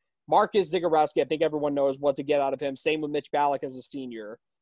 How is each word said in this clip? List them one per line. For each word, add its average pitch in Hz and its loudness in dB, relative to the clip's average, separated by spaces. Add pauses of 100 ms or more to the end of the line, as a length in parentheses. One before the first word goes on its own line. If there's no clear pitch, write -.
(280)
Marcus 185 2
Zegarowski, 160 2
I 139 2
think 156 -2
everyone 147 0
knows 139 0
what 143 0
to 143 -6
get 143 0
out 135 0
of 127 -6
him. 139 -4
Same 156 -2
with 147 -4
Mitch 147 -4
Ballack 143 0
as 135 -10
a 127 -12
senior. 117 -12 (220)